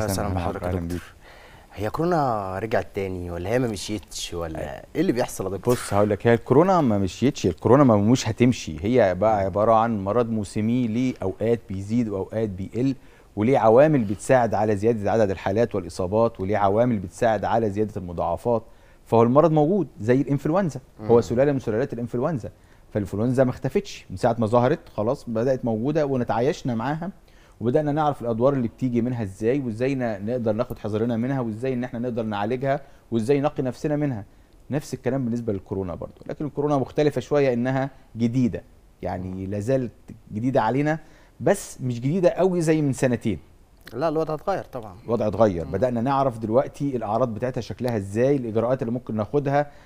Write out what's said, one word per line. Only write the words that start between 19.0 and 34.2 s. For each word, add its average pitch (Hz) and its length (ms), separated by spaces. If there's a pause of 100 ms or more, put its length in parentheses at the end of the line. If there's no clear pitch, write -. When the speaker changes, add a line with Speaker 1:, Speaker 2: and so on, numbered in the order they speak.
Speaker 1:
فهو 113 180
المرض 147 280
موجود 156 360 (120)
زي 123 220
الإنفلونزا، 143 580 (280)
هو 117 80
Speaker 2:
مم. 117 60
Speaker 1:
سلالة 127 300
من 135 80
سلالات 117 340
الإنفلونزا، 120 560 (440)
فالإنفلونزا 110 500
ما 123 60
اختفتش - 600
من 92 80
ساعة 117 220
ما 113 80
ظهرت، 120 420
خلاص 113 400
بدأت 120 360
موجودة 131 400
ونتعايشنا 123 680
معاها، 156 360 (500)
وبدأنا 143 300
نعرف 151 300
الأدوار 117 320
اللي 123 140
بتيجي 120 340
منها 120 220
إزاي، 107 360
وإزاي 127 360
ن-، 113 300
نقدر 113 280
ناخد 113 260
حذرنا 110 380
منها، 131 240
وإزاي 117 320
إن 123 100
إحنا 123 160
نقدر 120 240
نعالجها، 123 580 (300)
وإزاي 117 300
نقي 147 220
نفسنا 147 320
منها. 139 300 (460)